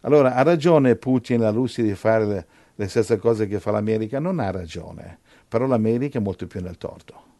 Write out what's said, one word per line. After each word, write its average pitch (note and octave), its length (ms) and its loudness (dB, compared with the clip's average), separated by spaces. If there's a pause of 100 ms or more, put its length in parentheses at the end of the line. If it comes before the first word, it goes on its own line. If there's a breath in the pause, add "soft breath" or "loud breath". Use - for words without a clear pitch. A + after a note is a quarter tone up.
Allora, C3 340 4
ha C3 80 4
ragione D3+ 520 4
Putin, B2 440 0
la A2 100 2
Russia, A#2+ 320 -2
di G#2 140 0
fare A2 300 2
le, G2+ 200 -4 (300 soft breath)
le G2+ 140 -6
stesse A2+ 280 0
cose A2 300 0
che G2 140 -4
fa G#2+ 100 -4
l'America? G#2+ 480 -2
Non E3+ 200 -4
ha G2 120 -4
ragione, F2 680 -12 (280 soft breath)
però A#2 180 -2
l'America A#2+ 540 0
è - 20 -2
molto G2 240 -6
più F#2 160 -12
nel E2+ 160 -10
torto. - 520 -16 (100)